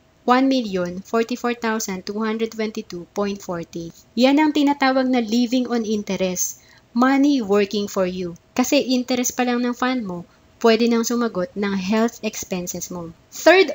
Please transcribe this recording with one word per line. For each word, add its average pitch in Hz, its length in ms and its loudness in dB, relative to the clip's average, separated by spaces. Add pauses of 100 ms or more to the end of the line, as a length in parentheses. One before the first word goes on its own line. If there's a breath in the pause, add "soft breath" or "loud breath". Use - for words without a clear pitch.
(280)
one 254 160 4
million 190 560 -2
forty-four 233 560 -4
thousand 220 480 -6
two 208 160 -6
hundred 220 320 -4
twenty-two 214 640 -8
point 202 240 -4
forty. 170 560 -10 (160)
Yan 262 240 4
ang 302 160 4
tinatawag 269 560 2
na 247 160 2
living 240 480 0
on 233 160 -2
interest. 190 720 -4 (320 soft breath)
Money 269 480 4
working 202 480 0
for 196 160 -2
you. 180 320 -6 (160)
Kasi 254 400 2
interest 247 400 0
pa 247 160 -2
lang 247 160 0
ng 247 80 -2
fund 254 320 -4
mo, 175 240 -10 (320 soft breath)
pwede 226 320 4
nang 233 160 0
sumagot 226 480 -2
ng 202 160 -2
health 208 480 0
expenses 180 720 -8
mo. 170 240 -10 (160)
Third 339 420 6